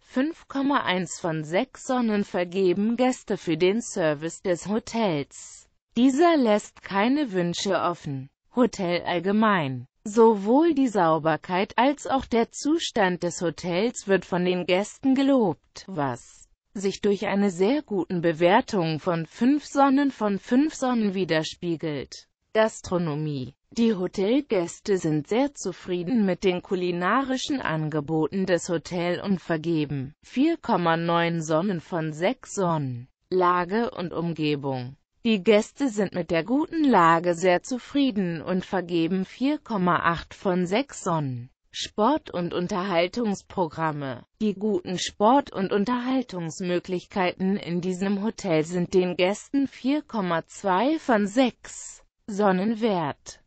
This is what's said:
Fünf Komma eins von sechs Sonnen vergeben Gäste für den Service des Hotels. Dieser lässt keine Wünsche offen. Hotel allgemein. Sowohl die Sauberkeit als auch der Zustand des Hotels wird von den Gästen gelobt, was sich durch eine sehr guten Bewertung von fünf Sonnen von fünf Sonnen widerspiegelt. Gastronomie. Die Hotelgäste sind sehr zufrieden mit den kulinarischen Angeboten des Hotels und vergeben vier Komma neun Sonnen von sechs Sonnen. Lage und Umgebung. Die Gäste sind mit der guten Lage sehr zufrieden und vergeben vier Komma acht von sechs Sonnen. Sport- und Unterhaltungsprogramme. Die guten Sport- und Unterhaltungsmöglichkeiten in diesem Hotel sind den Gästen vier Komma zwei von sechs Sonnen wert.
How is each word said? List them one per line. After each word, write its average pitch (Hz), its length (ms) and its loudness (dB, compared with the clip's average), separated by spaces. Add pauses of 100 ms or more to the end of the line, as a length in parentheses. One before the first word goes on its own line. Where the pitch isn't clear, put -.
Fünf - 480 -4
Komma 277 340 0
eins 180 380 -4
von 160 240 -4
sechs 180 420 -4
Sonnen 220 380 0
vergeben 190 720 0
Gäste 254 400 -2
für 160 220 -4
den 185 220 2
Service 160 640 -4
des 175 240 -2
Hotels. 208 1000 -4 (280)
Dieser 277 400 6
lässt 214 460 2
keine 240 480 0
Wünsche 175 500 0
offen. 139 480 -4 (280)
Hotel 185 460 0
allgemein. 175 840 0 (160)
Sowohl 226 680 4
die 269 160 2
Sauberkeit 165 880 0
als 277 300 2
auch 262 180 -2
der 233 260 0
Zustand 220 720 0
des 175 200 -4
Hotels 180 640 -4
wird 190 160 2
von 180 220 0
den 180 180 0
Gästen 208 500 0
gelobt, 262 720 0
was 143 600 -6 (240)
sich 190 300 -4
durch 202 240 0
eine 196 240 2
sehr 196 320 2
guten 180 400 -4
Bewertung 165 760 2
von 165 280 -2
fünf 277 400 0
Sonnen 277 440 2
von 208 280 -2
fünf 285 360 0
Sonnen 226 380 0
widerspiegelt. 160 1160 -4 (260)
Gastronomie. 156 1000 -2 (200)
Die 226 220 2
Hotelgäste 190 1000 -2
sind 156 320 -2
sehr 277 260 0
zufrieden 185 720 -2
mit 185 200 -2
den 180 180 2
kulinarischen 208 1000 -2
Angeboten 156 840 -2
des 180 240 0
Hotels 175 520 -4
und 190 160 0
vergeben 151 760 -2 (100)
vier 320 320 0
Komma 175 400 0
neun 170 460 0
Sonnen 165 400 0
von 156 320 -4
sechs 185 400 -4
Sonnen. 143 520 -2 (220)
Lage 180 640 0
und - 240 -8
Umgebung. 147 840 -4 (260)
Die 220 200 2
Gäste 220 480 2
sind 208 240 -4
mit 175 160 -4
der 165 140 0
guten 302 380 -2
Lage 175 520 6
sehr 180 280 2
zufrieden 214 800 -2
und 185 240 -2
vergeben 175 600 -2
vier 285 320 -2
Komma 180 380 0
acht - 360 -2
von 185 320 0
sechs 208 400 -4
Sonnen. 131 460 -4 (200)
Sport- - 600 -2
und 175 240 -4
Unterhaltungsprogramme. 175 1700 -2 (160)
Die 214 140 0
guten 190 420 -2
Sport- 240 560 2
und 190 220 -2
Unterhaltungsmöglichkeiten 190 1800 -2
in 175 240 -4
diesem 190 400 -2
Hotel 175 420 0
sind 175 300 -4
den 180 200 4
Gästen 214 540 0
vier 285 320 -2
Komma 180 460 -2
zwei 208 520 0
von 208 280 2
sechs - 760 -2 (240)
Sonnen 202 540 2
wert. 180 680 -2